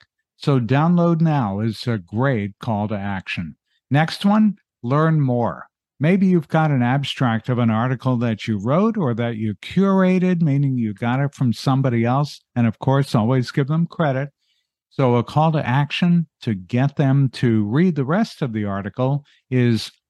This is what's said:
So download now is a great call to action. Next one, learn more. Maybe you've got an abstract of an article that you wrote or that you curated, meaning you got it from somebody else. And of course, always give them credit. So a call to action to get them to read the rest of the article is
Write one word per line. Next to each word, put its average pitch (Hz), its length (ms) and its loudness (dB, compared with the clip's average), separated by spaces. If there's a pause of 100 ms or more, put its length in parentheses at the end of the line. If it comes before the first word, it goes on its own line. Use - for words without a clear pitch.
(360)
So 139 240 0
download 165 600 2
now 131 380 0
is 110 280 -4
a 117 100 0
great 104 640 -4
call 107 300 -4
to 110 60 -6
action. 95 600 -8 (340)
Next 156 340 0
one, 208 340 2 (260)
learn 151 380 2
more. 120 440 -2 (340)
Maybe 185 280 2
you've 175 200 2
got 160 220 0
an 131 140 0
abstract 127 640 -2
of 123 80 -2
an 117 140 2
article 123 460 0
that 113 300 -4
you 107 120 -2
wrote 185 380 0
or 131 180 -2
that 117 220 -4
you 107 180 -4
curated, 185 880 0
meaning 139 340 0
you 110 160 -2
got 120 260 -2
it 139 140 -2
from 123 200 0
somebody 131 520 0
else. 139 340 -2 (160)
And 117 120 2
of 110 100 -2
course, 135 380 0
always 123 340 0
give 143 160 -2
them 160 220 -2
credit. 143 420 -4 (640)
So 123 240 2
a 120 80 2
call 156 300 2
to 147 140 -2
action 156 600 2 (140)
to 117 120 -2
get 120 440 -2
them 135 320 2
to 110 360 0
read 151 300 2
the 139 100 -2
rest 180 380 -2
of 120 100 -4
the 107 120 -4
article 104 600 -4 (240)
is 120 420 0 (180)